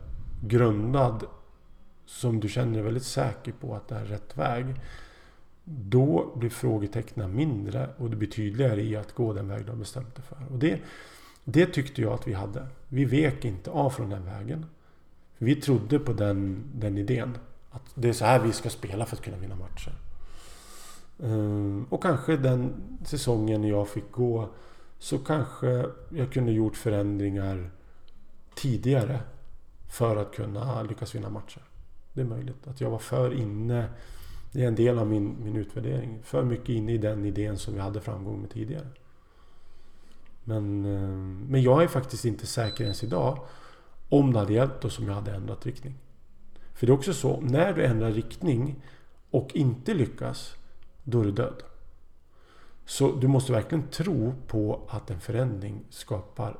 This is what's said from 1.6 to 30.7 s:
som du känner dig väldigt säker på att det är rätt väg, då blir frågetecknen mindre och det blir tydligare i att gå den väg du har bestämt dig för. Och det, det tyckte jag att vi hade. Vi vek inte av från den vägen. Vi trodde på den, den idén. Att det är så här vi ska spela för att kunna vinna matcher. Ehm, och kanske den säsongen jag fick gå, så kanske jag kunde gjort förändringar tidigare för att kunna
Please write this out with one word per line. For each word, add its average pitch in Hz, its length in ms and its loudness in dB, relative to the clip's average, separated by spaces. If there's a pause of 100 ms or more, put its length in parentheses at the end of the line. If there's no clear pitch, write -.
som 113 340 0
du 104 80 0
känner 123 260 0
dig 110 80 0
väldigt 120 220 0
säker 120 480 -2
på 120 220 -8
att - 140 -10
det 113 60 -4
är 107 100 -4
rätt 104 340 -8
väg, 131 360 0 (920)
då 135 720 4
blir 117 140 0
frågetecknen 107 840 -2
mindre 123 640 0
och 120 120 -2
det 110 60 -2
blir 104 140 0
tydligare 110 520 2
i 110 140 0
att 104 160 -8
gå 113 200 0
den 101 160 -4
väg 104 160 -4
du 104 60 -10
har 117 80 -6
bestämt - 360 -8
dig 131 100 -12
för. 131 280 -12
Och 123 60 -2
det, 156 220 4 (640)
det 151 220 8
tyckte 135 360 -2
jag 107 100 2
att - 160 -4
vi 113 40 0
hade. 101 340 -4 (220)
Vi 131 160 4
vek 131 400 4
inte 98 260 -4
av 139 200 4
från 110 200 -4
den 98 140 -6
vägen. 110 420 -6 (720)
Vi 120 160 6
trodde 135 440 4
på 131 140 2
den, 98 520 2 (100)
den 107 240 -2
idén. 120 400 0 (320)
Att - 120 -12 (120)
det 120 140 4
är 113 40 6
så 107 120 0
här 123 160 10
vi 113 120 4
ska 113 180 -2
spela 101 360 -4
för - 100 -6
att - 60 -10
kunna 101 140 -8
vinna 95 180 -6
matcher. - 380 -4 (1300)
Ehm, 104 680 0
och - 120 -2
kanske 160 340 4
den 131 360 4 (320)
säsongen 110 600 2
jag 104 240 4
fick - 240 -8
gå, 117 360 2 (500)
så 143 200 -2
kanske 131 680 2 (240)
jag 127 220 0
kunde 120 200 4
gjort 110 240 4
förändringar 101 960 0 (840)
tidigare 127 680 2 (680)
för 113 260 2
att 101 180 -2
kunna 107 480 -4